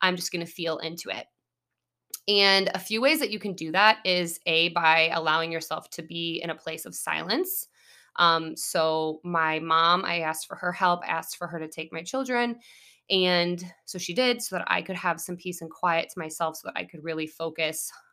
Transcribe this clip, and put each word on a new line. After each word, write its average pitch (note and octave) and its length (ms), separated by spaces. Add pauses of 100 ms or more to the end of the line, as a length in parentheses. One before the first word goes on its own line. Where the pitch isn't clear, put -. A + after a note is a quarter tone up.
I'm F#3 140
just F3 160
gonna E3+ 140
feel E3 320
into E3 320
it." G#2 160 (1040)
And G3 460
a - 40
few G#3+ 220
ways D#4 200
that G#3+ 100
you G#3+ 80
can G3 160
do D#3+ 180
that G#3+ 320
is, F3+ 420
A, E3 240
by E3 420
allowing E3 400
yourself D#3+ 380
to - 120
be E3+ 400
in E3+ 80
a D#3 40
place D#3+ 300
of E3+ 100
silence. F3 760 (480)
Um, E3 400
so D#3+ 640
my D#3+ 380
mom, E3 440
I E3+ 160
asked D#3 260
for - 100
her F3+ 160
help, F3+ 340
asked E3 300
for F3 100
her E3 140
to D#3+ 80
take D#3+ 240
my E3 100
children. A#3+ 560 (520)
And F3 540 (200)
so - 140
she F3 160
did, A#3+ 280
so - 140
that F3 120
I F3 140
could F3+ 140
have F3 240
some F3+ 160
peace F3 240
and E3 100
quiet E3+ 400
to - 80
myself D#3+ 380
so - 120
that - 100
I F3 60
could D#3 200
really D#3+ 240
focus D#3+ 640 (200)